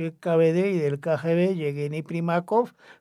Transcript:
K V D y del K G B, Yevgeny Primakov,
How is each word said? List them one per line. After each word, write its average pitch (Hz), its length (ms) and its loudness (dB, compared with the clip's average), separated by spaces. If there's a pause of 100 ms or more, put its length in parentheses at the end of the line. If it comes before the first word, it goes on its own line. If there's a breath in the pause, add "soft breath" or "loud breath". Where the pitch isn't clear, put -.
(200)
K 170 180 0
V 165 160 6
D 185 160 0
y 190 80 0
del 143 220 -2
K 156 180 0
G 165 180 0
B, 185 200 2
Yevgeny 147 480 -4
Primakov, 175 680 -2 (280 loud breath)